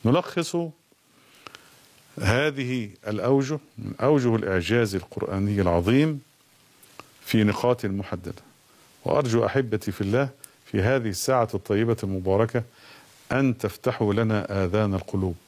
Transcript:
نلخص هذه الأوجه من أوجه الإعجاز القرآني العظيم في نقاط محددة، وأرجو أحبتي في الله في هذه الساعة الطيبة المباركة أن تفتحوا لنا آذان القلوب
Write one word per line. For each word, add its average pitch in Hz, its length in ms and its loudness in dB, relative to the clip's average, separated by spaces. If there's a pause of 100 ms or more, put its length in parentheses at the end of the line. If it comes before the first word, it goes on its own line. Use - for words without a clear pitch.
نلخص 165 520 0 (1600)
هذه 127 680 0 (160)
الأوجه 131 520 0 (200)
من - 220 -10
أوجه 127 360 4
الإعجاز 98 580 0
القرآني 98 640 -4
العظيم 110 600 2 (1040)
في 110 200 2
نقاط 117 420 0
محددة، 98 560 -8 (600)
وأرجو 117 420 2
أحبتي 110 460 -2
في - 80 -12
الله 113 280 0 (380)
في 104 160 -2
هذه 120 260 0
الساعة 113 460 0
الطيبة 110 480 0
المباركة 98 600 0 (720)
أن 127 260 2
تفتحوا 107 560 -2
لنا 104 500 0
آذان 98 300 2
القلوب 95 400 -2 (140)